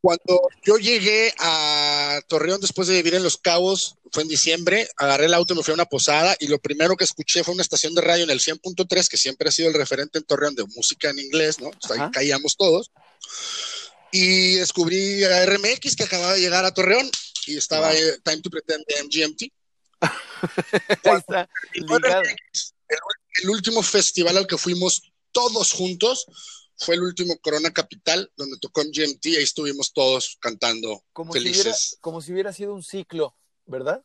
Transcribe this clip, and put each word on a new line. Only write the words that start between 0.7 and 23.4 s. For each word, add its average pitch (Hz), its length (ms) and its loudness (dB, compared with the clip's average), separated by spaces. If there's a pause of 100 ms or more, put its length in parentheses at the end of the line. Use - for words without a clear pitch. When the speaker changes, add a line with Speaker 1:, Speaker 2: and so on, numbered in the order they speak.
Speaker 1:
llegué 220 600 4
a 147 880 0
Torreón 165 320 0
después 190 280 -2
de 185 60 2
vivir 170 200 2
en 185 80 2
Los 170 160 0
Cabos, 185 580 0 (160)
fue 156 100 -2
en 160 60 -4
diciembre, 170 580 2 (120)
agarré 139 280 4
el 170 80 4
auto 175 200 2
y - 20 -2
me 160 60 -2
fui 156 100 0
a 156 40 0
una 170 100 2
posada, 151 540 2
y 151 80 -6
lo 143 100 2
primero 156 360 2
que 180 100 0
escuché - 380 -2
fue 175 120 -2
una 185 80 -2
estación 160 320 -2
de 170 80 2
radio 170 220 2
en 160 60 -2
el 135 100 0
cien 160 180 -2
punto 185 280 -4
tres, 175 220 2
que - 80 -2
siempre 135 320 -2
ha 143 40 2
sido 165 160 2
el 156 60 0
referente 143 440 -2
en 156 60 -6
Torreón 143 300 0
de 117 100 -4 (120)
música 120 320 -2
en 139 100 -4
inglés, 151 400 0
¿no? 127 120 -10
Pues - 200 -12
ahí - 100 -2
Speaker 2:
Ajá. 151 120 -4
Speaker 1:
caíamos 139 440 0
todos. 185 360 2 (1200)
Y 185 440 4
descubrí 190 680 0
a 185 180 4
R 190 120 4
M 202 180 0
X, 262 240 -2
que 226 80 -2
acababa 185 300 -2
de 190 60 0
llegar 180 260 2
a 185 80 -2
Torreón, 214 360 2 (360)
y 147 100 -8
estaba, 156 320 0
Speaker 2:
Wow. 156 80 4
Speaker 1:
eh, 156 260 2
Time 160 200 -4
to 185 80 -6
Pretend 156 360 -6
de 147 120 -4
M 143 100 -8
G 151 160 0
M 151 120 -4
T. - 160 -10 (500)
Speaker 2:
<laughs> - 1080 -2
Ahí - 80 6
está, 175 300 -4 (240)
Speaker 1:
Y 180 140 -8
fue 233 120 2
Speaker 2:
ligado. 190 260 2
Speaker 1:
R - 60 -2
M - 60 -6 (140)
X, - 240 -8 (140)
el, 156 100 -2 (460)